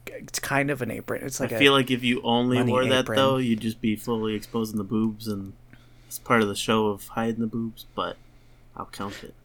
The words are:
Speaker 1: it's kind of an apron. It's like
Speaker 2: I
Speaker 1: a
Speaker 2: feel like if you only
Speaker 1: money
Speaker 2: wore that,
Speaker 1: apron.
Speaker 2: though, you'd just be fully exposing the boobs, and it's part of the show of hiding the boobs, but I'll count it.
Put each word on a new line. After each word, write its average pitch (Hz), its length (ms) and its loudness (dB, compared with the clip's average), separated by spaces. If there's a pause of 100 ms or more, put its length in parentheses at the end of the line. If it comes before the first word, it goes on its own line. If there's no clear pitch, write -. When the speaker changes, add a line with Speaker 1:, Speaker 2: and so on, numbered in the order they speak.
Speaker 1:
it's - 320 -10
kind 139 320 0
of 131 100 -4
an 113 100 -4
apron. 110 320 -6
It's - 160 -8
like - 120 -2
Speaker 2:
I 117 40 -2
Speaker 1:
a 110 40 0
Speaker 2:
feel 139 140 8
like 131 180 4
if 120 120 0
you 123 200 2
only 123 340 2
Speaker 1:
money 123 140 2
Speaker 2:
wore 127 140 4
that, 131 200 4
Speaker 1:
apron. - 100 -2
Speaker 2:
though, 135 220 4
you'd 117 240 0
just 113 180 -4
be 107 160 0
fully 110 400 -2
exposing 107 420 -4
the 104 60 -2
boobs, 110 440 -2
and 98 260 -6 (540)
it's - 100 -12
part 117 240 4
of 104 60 4
the 101 80 -2
show 110 320 2
of 101 220 -4
hiding 113 320 -2
the 113 60 0
boobs, 113 380 -6 (100)
but 90 220 -4 (580)
I'll 90 120 -10
count - 360 -10
it. - 220 -20